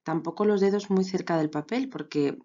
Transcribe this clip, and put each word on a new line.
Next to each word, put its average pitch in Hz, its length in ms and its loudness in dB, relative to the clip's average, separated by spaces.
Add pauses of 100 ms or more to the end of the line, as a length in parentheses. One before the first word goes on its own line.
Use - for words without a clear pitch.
tampoco 165 400 -2
los 208 160 4
dedos 196 300 2
muy 190 140 4
cerca 175 320 -2
del 156 140 0
papel 220 380 -4
porque 147 560 -2